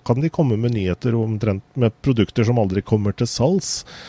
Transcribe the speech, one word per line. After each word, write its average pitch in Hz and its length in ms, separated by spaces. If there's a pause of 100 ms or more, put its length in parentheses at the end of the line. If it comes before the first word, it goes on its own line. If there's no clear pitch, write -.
kan 120 160
de 160 120
komme 131 260
med 120 160
nyheter 101 400
omtrent 110 500 (120)
med 117 160 (100)
produkter 117 420
som 120 140
aldri 98 240
kommer 101 300
til 120 160
salgs. - 560 (240)